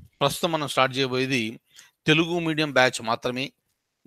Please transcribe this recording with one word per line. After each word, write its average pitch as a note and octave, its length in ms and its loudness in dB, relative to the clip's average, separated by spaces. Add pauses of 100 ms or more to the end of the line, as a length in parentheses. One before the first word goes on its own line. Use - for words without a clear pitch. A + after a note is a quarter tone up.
(200)
ప్రస్తుతం E3 320 0
మనం D3+ 160 -2
స్టార్ట్ B2+ 280 2
చేయబోయేది B2+ 640 -2 (460)
తెలుగు E3 320 2
మీడియం D#3 340 -2
బ్యాచ్ B2+ 300 4
మాత్రమే. B2 500 -4 (540)